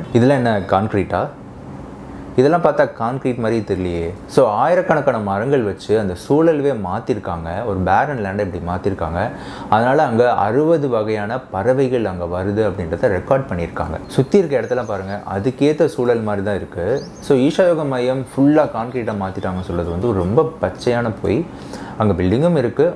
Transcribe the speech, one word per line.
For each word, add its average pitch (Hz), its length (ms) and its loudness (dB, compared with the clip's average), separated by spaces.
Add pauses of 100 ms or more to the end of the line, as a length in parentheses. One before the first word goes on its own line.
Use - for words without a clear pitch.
(120)
இதெல்லாம் 127 240 6
என்ன 117 220 0
கான்கிரீட்டா? 98 720 0 (1080)
இதெல்லாம் 156 260 4
பார்த்தா 147 300 2
concrete 123 440 -4
மாதிரி 113 240 0
தெரியலையே. 90 500 -2 (160)
So 131 200 4
ஆயிரக்கணக்கான 143 720 2
மரங்கள் 107 440 0
வச்சு 104 360 0
அந்த 98 160 -2 (140)
சூழலவே 143 560 4
மாத்திருக்காங்க, 92 840 -4
ஒரு 98 120 -2
barren 120 460 2
லேண்டை 95 160 -2
இப்படி 87 260 -4
மாத்திருக்காங்க. 90 540 -2 (480)
அதனால 127 340 4
அங்க 120 320 4
அறுபது 139 540 2
வகையான 110 520 -2
பறவைகள் 123 640 0
அங்க 90 200 -4
வருது 98 420 0
அப்படின்றத 90 540 0
record 135 280 0
பண்ணியிருக்காங்க. 82 580 -4
சுத்தி 139 320 2
இருக்க 147 220 2
இடத்தெல்லாம் 117 260 -2
பாருங்க, 98 360 -6 (120)
அதுக்கேத்த 139 500 2
சூழல் 120 380 0
மாதிரி 104 220 -2
தான் 101 120 0
இருக்கு. 90 460 -4 (180)
So - 160 2
ஈஷா 160 300 4
யோகா 165 160 2
மையம் 131 400 -2
ஃபுல்லா 143 460 4
கான்கிரீட்டா 117 520 -4
மாத்திட்டாங்கன்னு 92 460 -4
சொல்றது 85 240 -2
வந்து 90 180 -2
ஒரு 104 100 2
ரொம்ப 104 260 2 (160)
பச்சையான 120 500 -2 (120)
பொய். 107 220 0 (540)
அங்க 98 240 2
பில்டிங்கும் 139 340 2
இருக்கு, 135 400 0